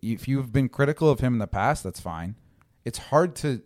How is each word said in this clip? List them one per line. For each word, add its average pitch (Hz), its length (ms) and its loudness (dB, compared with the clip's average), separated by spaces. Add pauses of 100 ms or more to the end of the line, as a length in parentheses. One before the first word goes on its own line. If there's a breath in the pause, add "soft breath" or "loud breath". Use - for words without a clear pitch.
if 113 280 -4
you've 135 240 -2
been 131 160 2
critical 151 400 2
of 135 100 4
him 127 140 2
in 113 60 0
the 101 80 -2
past, 120 360 0
that's 92 160 -10
fine. 85 360 -8 (500)
It's 117 140 -8
hard 160 380 2
to 139 280 -4